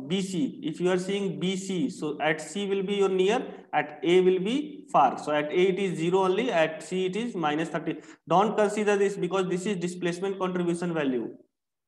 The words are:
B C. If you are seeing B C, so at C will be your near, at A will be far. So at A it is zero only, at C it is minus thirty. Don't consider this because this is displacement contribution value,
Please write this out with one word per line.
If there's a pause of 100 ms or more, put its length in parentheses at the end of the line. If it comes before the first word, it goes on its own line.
B
C.
If
you
are
seeing
B
C,
so
at
C
will
be
your
near, (320)
at
A
will
be
far.
So
at
A
it
is
zero
only,
at
C
it
is
minus
thirty. (300)
Don't
consider
this
because
this
is
displacement
contribution
value, (520)